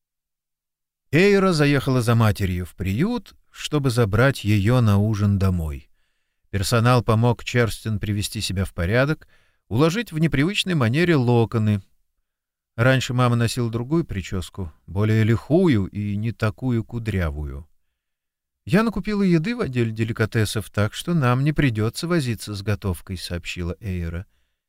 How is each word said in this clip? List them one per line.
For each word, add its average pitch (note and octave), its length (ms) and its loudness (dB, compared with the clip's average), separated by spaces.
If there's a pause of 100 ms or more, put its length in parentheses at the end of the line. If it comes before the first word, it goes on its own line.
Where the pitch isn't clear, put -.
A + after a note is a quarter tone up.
(1120)
Эйра F#3+ 420 4
заехала C#3+ 480 2
за A#2 140 2
матерью G2 500 2
в - 80 -16
приют, C3 600 -4 (160)
чтобы C#3 400 -2
забрать A#2 520 2
её G#2+ 380 4
на G#2 160 4
ужин G#2 400 2
домой. E2+ 540 -2 (580)
Персонал A#2 540 2
помог A#2 400 2
Черстин A2 560 -2
привести G#2+ 420 -4
себя F#2+ 240 -4
в - 80 -8
порядок, B2 540 0 (400)
уложить E3+ 440 0
в D#3 60 -8
непривычной E3 560 0
манере D#3 420 2
локоны. A2+ 680 2 (920)
Раньше B2+ 380 0
мама B2 220 2
носила A#2 340 -2
другую B2 360 -2
причёску, F#2 680 -8 (140)
более G#2+ 360 2
лихую A#2 640 2
и G#2 300 -6
не G#2+ 160 -4
такую A2+ 520 -2
кудрявую. D2+ 840 -6 (1000)
«Я G3 140 4
накупила G#3 400 -2
еды F3+ 320 2
в A#3+ 60 -6
отделе B2 320 -2
деликатесов, A2 760 -2
так G#2 240 -2
что - 200 -4
нам C3 320 2
не D3+ 80 2
придётся A#2 520 0
возиться C3 480 -2
с G2 80 -8
готовкой», — F#2+ 560 -6
сообщила F2 600 -8
Эйра. F2 460 -8 (440)